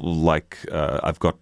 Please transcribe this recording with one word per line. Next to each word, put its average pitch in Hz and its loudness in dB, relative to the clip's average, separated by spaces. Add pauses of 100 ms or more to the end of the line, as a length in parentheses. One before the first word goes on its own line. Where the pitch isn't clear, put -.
(320)
like, - -2 (160)
uh, 76 0
I've 80 -2
got 85 2